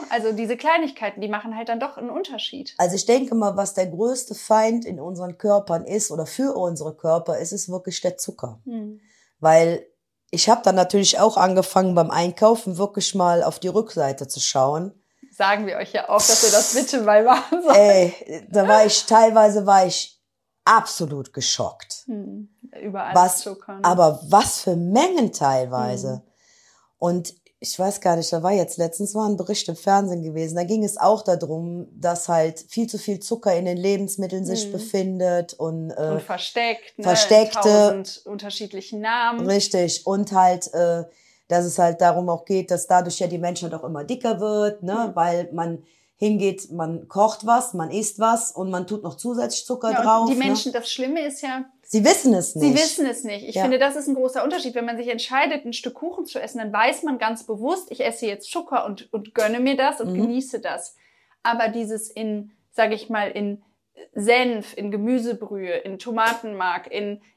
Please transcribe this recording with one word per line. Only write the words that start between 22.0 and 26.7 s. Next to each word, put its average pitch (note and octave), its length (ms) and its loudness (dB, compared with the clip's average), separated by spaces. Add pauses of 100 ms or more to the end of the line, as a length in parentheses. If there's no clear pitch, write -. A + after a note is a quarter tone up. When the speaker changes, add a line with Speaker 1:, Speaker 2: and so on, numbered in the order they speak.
Speaker 1:
Hm, G#3 420 -12 (320)
überall F#3+ 320 -6
Speaker 2:
Was, F3+ 280 6
Speaker 1:
Zucker, G3 340 -12
ne? G3 80 -14
Speaker 2:
aber F3 440 6
was G3 340 4
für F3+ 140 0
Mengen A3+ 580 2
teilweise. B2+ 800 -2
Speaker 1:
Hm. B2+ 80 -10 (760)